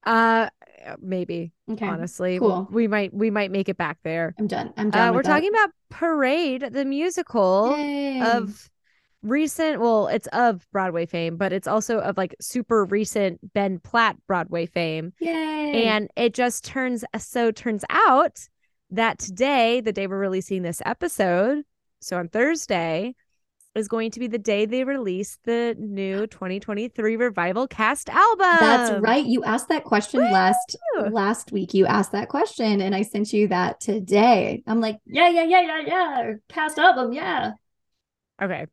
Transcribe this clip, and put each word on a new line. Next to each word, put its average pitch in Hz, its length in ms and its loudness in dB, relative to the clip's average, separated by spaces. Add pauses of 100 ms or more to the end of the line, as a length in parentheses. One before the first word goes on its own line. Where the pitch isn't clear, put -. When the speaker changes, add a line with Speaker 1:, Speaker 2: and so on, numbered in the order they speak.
Speaker 1:
Uh, 226 440 4 (520)
maybe. 175 500 -6 (180)
Speaker 2:
Okay. 214 180 -6
Speaker 1:
Honestly, 180 520 -4
Speaker 2:
Cool. 190 320 0
Speaker 1:
we 226 160 2
might, 202 260 -2
we 214 160 0
might 202 220 -2
make 196 160 -2
it 180 100 -4
back 156 260 -4
there. 165 360 -4
Speaker 2:
I'm 214 80 -2
done. - 300 -6
I'm 214 120 0
done 214 120 4
Speaker 1:
Uh, 233 100 6
Speaker 2:
with - 40 2
Speaker 1:
we're 269 80 2
Speaker 2:
that. 277 60 0
Speaker 1:
talking 311 200 4
about 427 200 2 (200)
Parade, 285 840 0
the 269 140 -2
musical 269 920 2
Speaker 2:
Yay. 285 440 -4
Speaker 1:
of 226 480 -2 (520)
recent, 294 600 0
well, 226 260 2
it's - 200 -4
of 226 440 0
Broadway 180 360 -2
fame, 170 280 -4
but 185 160 -2
it's 185 160 -4
also 214 320 -2
of, 196 180 -4
like, 185 220 -4
super 226 460 0
recent 196 540 -2 (140)
Ben 196 260 -2
Platt 226 360 0 (120)
Broadway 170 380 -2
fame. 165 540 -4
Speaker 2:
Yay. 311 640 -2
Speaker 1:
And 214 300 0
it 233 180 0
just 247 300 -2
turns, 254 400 -4 (140)
so 233 340 -2
turns 220 380 -4
out 320 580 2 (440)
that 220 280 0
today, 240 640 0
the 214 100 -4
day 196 160 -4
we're 196 120 -6
releasing 190 420 -2
this 170 240 -6
episode, 233 800 0 (360)
so - 180 -8
on 170 120 -6
Thursday, 214 840 -2 (600)
is 214 120 -4
going 226 220 -2
to 226 100 -12
be 247 60 -4
the 226 140 -4
day 208 260 0
they 247 180 -2
release 214 600 -4
the 233 340 -2
new 196 480 -4
twenty 190 340 -8
twenty-three 220 560 -4
Revival 220 520 0
cast 226 420 -2
album. 370 500 6
Speaker 2:
That's 233 420 4
right. 240 220 2
You 240 200 0
asked 220 260 -2
that 311 140 0
question 214 360 0
Speaker 1:
Woo! 679 120 4
Speaker 2:
last, 740 440 2 (360)
last 214 400 -2
week. 190 240 -4
You 190 100 6
asked 196 280 2
that 208 140 -4
question, 226 540 0
and 190 140 0
I 196 80 0
sent 208 300 -4
you 208 160 4
that 180 300 0
today. 208 880 2
I'm 226 160 0
like, 220 240 -4
"Yeah, 339 240 4
yeah, 339 140 4
yeah, 359 180 6
yeah, 320 240 -2
yeah. 285 480 -2 (160)
Cast 311 300 -4
album, 262 340 4
yeah." 302 380 -4 (880)
Speaker 1:
Okay. 175 320 -4